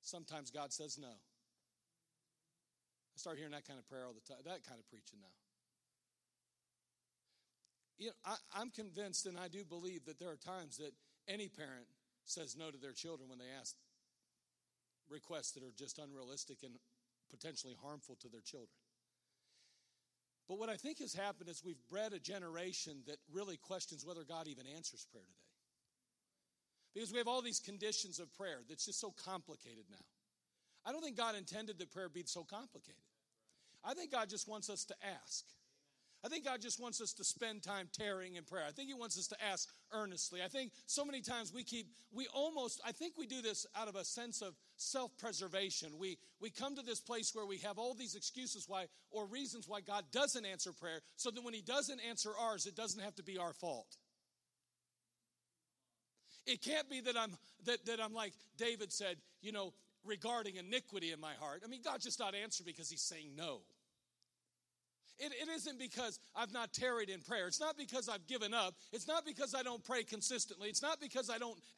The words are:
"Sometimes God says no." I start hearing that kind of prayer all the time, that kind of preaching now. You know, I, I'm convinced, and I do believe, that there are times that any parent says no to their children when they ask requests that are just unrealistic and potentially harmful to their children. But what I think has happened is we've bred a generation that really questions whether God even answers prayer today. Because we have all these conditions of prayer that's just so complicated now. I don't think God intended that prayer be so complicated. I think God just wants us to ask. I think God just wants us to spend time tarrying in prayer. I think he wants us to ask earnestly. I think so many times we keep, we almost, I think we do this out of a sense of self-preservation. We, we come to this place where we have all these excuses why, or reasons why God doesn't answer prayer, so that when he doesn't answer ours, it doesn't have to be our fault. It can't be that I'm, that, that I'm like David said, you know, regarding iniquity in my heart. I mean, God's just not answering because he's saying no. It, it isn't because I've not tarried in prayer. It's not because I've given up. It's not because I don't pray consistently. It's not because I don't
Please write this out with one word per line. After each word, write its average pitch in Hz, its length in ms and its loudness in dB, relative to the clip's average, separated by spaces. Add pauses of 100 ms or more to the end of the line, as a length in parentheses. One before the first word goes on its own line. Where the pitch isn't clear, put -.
"Sometimes 156 480 -6
God 143 220 0
says - 260 -2
no." 139 100 -8
I - 2000 -20
start 160 220 -4
hearing 151 140 -6
that 147 140 -6
kind 139 120 -10
of 117 100 -16
prayer 127 180 -4
all 123 60 -6
the 110 80 -12
time, 131 240 -12
that 160 220 -6
kind 120 140 -12
of 104 100 -20
preaching 107 300 -16
now. 92 140 -20 (2500)
You 208 120 -4
know, - 40 -6 (120)
I, 196 120 2 (240)
I'm 240 100 -2
convinced, 196 560 0
and 180 120 -4
I 180 80 -2
do 185 180 -4
believe, 170 420 -4
that 156 120 -10
there 175 120 -4
are 156 60 -6
times 175 420 -6
that 147 140 -6 (360)
any 202 200 -2
parent 131 380 -8 (380)
says 139 320 -2
no 160 140 -4
to 139 80 -10
their 139 140 -8
children 147 360 -6
when 127 100 -12
they 127 120 -10 (100)
ask - 140 -6 (1300)
requests 147 440 -4
that 131 100 -8
are 127 140 -10
just 131 220 -6
unrealistic 135 640 -8
and 123 120 -10 (560)
potentially 131 520 -6
harmful 139 380 -6
to 127 80 -10
their 113 120 -12
children. - 400 -8 (1700)
But 190 100 -2
what 226 100 0
I 214 80 0
think 285 220 -4
has 156 160 -2
happened 196 340 0
is 170 160 -6
we've 156 240 -6
bred 208 240 0
a 190 60 -4
generation 170 880 -4
that 147 100 -6 (160)
really 185 240 -2
questions 165 480 -4
whether 165 200 -4
God 160 220 -4
even 131 200 -8
answers 156 440 -6
prayer 101 140 -18
today. 90 140 -20 (1600)
Because 202 180 -2
we 240 60 4
have 233 100 4
all 254 140 4
these 233 180 4
conditions 196 600 0
of 165 160 -8
prayer 170 320 -2
that's 151 160 0
just - 160 0
so 202 120 -2 (120)
complicated 123 680 -6
now. 92 140 -16 (840)
I 226 60 0
don't 320 100 -2
think 277 140 -2
God 226 180 4
intended 202 440 -4
that 175 140 -8
prayer 185 160 -2
be 175 180 -6
so 170 180 -2
complicated. - 560 -10 (840)
I 240 120 2
think 320 180 -2
God 226 160 6
just 202 180 0
wants 214 220 -4
us 208 160 0
to - 180 -8
ask. 190 420 -2 (800)
I 220 40 0
think 302 180 0
God 254 160 0
just 214 180 0
wants 240 220 0
us 202 120 0
to - 100 -8
spend 214 380 2
time 190 300 0
tarrying 190 440 0
in 170 80 -6
prayer. 175 220 0
I 147 60 -2
think 269 160 -4
he 277 60 -4
wants 233 240 0
us 180 80 2
to 202 180 0
ask 190 240 4 (240)
earnestly. 185 500 2
I 185 60 2
think 262 240 0 (140)
so - 180 6
many 277 160 0
times 226 320 0
we 240 120 -2
keep, 226 220 -2 (260)
we 254 200 0
almost, 277 520 4
I 233 80 2
think 320 260 -2
we 320 80 0
do 254 160 0
this 220 240 2 (100)
out 220 120 2
of 196 60 -4
a 190 120 0
sense 240 340 0
of 190 140 -2 (240)
self-preservation. 196 1200 2
We, 185 180 0 (240)
we 220 80 -2
come 269 280 0
to 269 60 -2
this 226 160 2
place 226 360 2
where 214 100 2
we 196 140 0
have 196 200 0
all 240 140 4
these 233 220 -2
excuses 220 520 -2
why, 190 200 0 (240)
or 214 160 0
reasons 226 420 -2
why 202 140 -2
God 202 300 2
doesn't 254 340 6
answer 185 260 0
prayer, 165 300 -2 (140)
so 254 140 2
that 240 140 -4
when 240 80 -2
he 220 80 -2
doesn't 254 480 4
answer 220 220 2 (100)
ours, 226 240 6
it 190 100 -4
doesn't 208 280 0
have 202 140 -2
to 202 60 -8
be 185 140 -2
our 175 160 2
fault. 139 460 -2 (2500)
It 254 160 4
can't 294 260 4
be 269 140 -2
that 240 160 6
I'm, 220 140 4 (340)
that, 240 180 4
that 226 160 2
I'm 220 140 0
like 220 180 0 (240)
David 220 380 2
said, 180 240 2 (240)
you 214 100 -2
know, 196 220 0 (320)
regarding 208 500 2
iniquity 185 560 2
in 156 80 -4
my 156 140 -2
heart. 147 280 -2
I 226 60 -8
mean, 247 160 -6
God's 269 200 2
just 240 140 0
not 196 160 2
answering 202 300 0
because 160 240 -4
he's 160 140 0
saying 156 340 0
no. 151 240 0 (1600)
It, 285 220 -2
it 311 80 0
isn't 311 300 -2
because 233 400 0 (160)
I've 214 180 0
not 233 200 0
tarried 240 360 6
in 185 120 -2
prayer. 185 260 2
It's 175 140 4
not 302 160 4
because 254 320 0
I've 202 180 0
given 214 260 2
up. 202 220 8 (180)
It's 220 140 -2
not 320 180 6
because 262 300 0
I 262 80 4
don't 240 220 0
pray 240 180 4
consistently. 208 640 2
It's 214 140 6
not 302 180 4
because 254 300 0
I 226 80 2
don't 233 200 -2 (200)